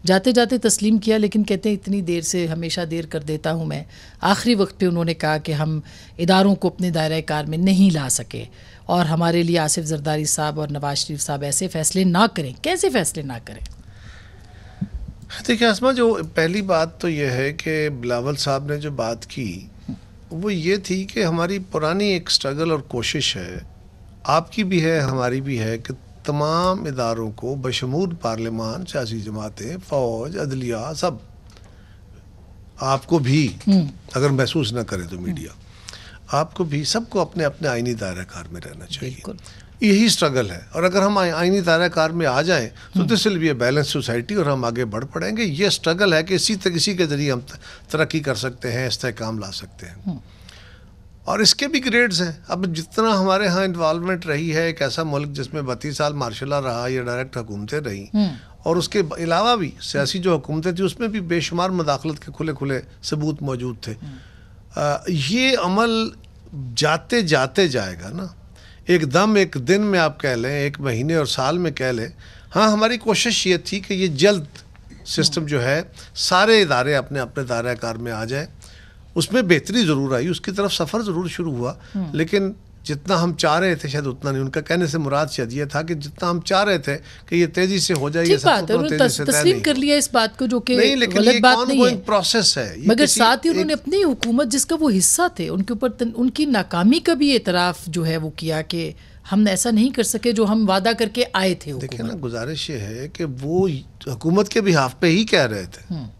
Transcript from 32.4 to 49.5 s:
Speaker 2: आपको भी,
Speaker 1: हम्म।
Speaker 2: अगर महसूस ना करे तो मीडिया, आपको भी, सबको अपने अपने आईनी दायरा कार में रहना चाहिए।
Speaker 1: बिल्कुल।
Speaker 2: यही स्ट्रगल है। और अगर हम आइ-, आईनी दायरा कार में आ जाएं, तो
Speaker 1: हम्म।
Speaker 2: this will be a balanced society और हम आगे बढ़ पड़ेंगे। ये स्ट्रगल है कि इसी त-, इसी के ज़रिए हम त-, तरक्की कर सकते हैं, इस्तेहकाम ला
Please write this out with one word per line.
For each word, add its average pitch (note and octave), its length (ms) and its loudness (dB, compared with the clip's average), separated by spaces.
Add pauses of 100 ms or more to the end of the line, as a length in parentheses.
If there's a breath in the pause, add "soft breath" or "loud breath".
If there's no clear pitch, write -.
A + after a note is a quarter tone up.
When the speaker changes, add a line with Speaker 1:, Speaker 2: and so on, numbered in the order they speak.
Speaker 2:
आपको C3+ 360 0
भी, C3+ 380 2 (100)
Speaker 1:
हम्म। F3+ 240 4 (260)
Speaker 2:
अगर C#3 140 4
महसूस C3 420 0
ना A#2+ 100 -4
करे F#2 200 -6
तो F2 160 -10
मीडिया, E2+ 380 -8 (840 loud breath)
आपको D#3+ 260 -2
भी, D3 200 -4
सबको A3 360 -2
अपने E3 240 -2
अपने C#3+ 240 -2
आईनी A#2+ 260 -2
दायरा F#2 280 -6
कार F2 300 -14
में E2+ 80 -12
रहना D#2+ 240 -16
चाहिए। - 300 -10
Speaker 1:
बिल्कुल। - 220 -14 (460 loud breath)
Speaker 2:
यही G#3 280 6
स्ट्रगल C3 360 2
है। F2 280 -10
और E3 100 0
अगर F#3 180 2
हम G3+ 160 2
आइ-, F3 140 2
आईनी F3+ 280 2
दायरा E3+ 280 4
कार D#3+ 240 2
में E3+ 140 0
आ C3+ 160 4
जाएं, D#3 260 2
तो - 320 -4
Speaker 1:
हम्म। F3 140 2
Speaker 2:
this - 120 2
will F3+ 160 2
be D#3 120 2
a A#2+ 80 0
balanced C#3 340 2
society A#2+ 420 -2
और D3+ 100 2
हम C3 160 0
आगे A#2 200 -2
बढ़ A2 200 -6
पड़ेंगे। G3 380 -4
ये F3+ 280 0
स्ट्रगल F3 440 2
है D#3+ 80 4
कि F#3 120 -2
इसी G3+ 220 0
त-, F#3+ 100 -6
इसी F3+ 300 2
के F3 100 2
ज़रिए C#3+ 260 0
हम B2 80 -2
त-, - 180 -18 (340 loud breath)
तरक्की D#3 280 0
कर C#3 140 -2
सकते B2 340 -6
हैं, B2 200 -2
इस्तेहकाम A2+ 500 -6
ला G2 120 -10